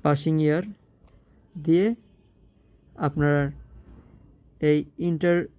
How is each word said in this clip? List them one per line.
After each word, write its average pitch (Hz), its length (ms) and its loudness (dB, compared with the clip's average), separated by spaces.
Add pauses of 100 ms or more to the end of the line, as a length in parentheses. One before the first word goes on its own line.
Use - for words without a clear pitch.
পাসিং 156 400 0
ইয়ার 151 200 2 (960)
দিয়ে 175 360 2 (1000)
আপনারা 143 580 0 (1080)
এই 151 240 2 (140)
ইন্টার 175 480 0 (120)